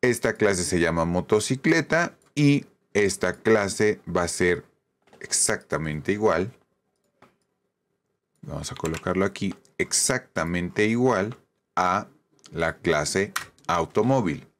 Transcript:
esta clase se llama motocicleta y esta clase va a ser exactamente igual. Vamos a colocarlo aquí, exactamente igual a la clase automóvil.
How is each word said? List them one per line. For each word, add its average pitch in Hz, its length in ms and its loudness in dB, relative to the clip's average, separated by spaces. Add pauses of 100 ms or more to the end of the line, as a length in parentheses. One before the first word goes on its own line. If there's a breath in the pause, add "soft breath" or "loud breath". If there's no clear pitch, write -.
esta 120 320 0
clase 98 320 0
se 90 160 0
llama 82 240 2
motocicleta 135 1120 0 (180)
y 143 300 4 (300)
esta 95 400 0
clase 107 720 2
va 87 140 0
a 85 60 -2
ser 87 360 0 (560)
exactamente - 920 -4
igual. 101 380 0 (1900)
Vamos 76 320 -10
a - 20 -14
colocarlo 90 520 -2
aquí, 98 280 -6 (220)
exactamente 90 1080 -2
igual 113 500 0 (400)
a 92 320 0 (420)
la 80 280 -4
clase 85 560 -2 (320)
automóvil. 92 840 0 (120)